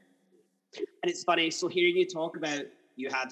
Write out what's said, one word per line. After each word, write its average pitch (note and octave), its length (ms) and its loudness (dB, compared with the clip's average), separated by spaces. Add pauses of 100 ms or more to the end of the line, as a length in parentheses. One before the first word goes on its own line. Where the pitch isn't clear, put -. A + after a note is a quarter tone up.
(1040)
And F3 80 0
it's E3 120 -8
funny, E3 280 4
so F3 160 -2
hearing F3 300 4
you F3+ 100 6
talk E3+ 300 -4
about D3 280 -2 (300)
you C3 140 -6
had C3 220 -2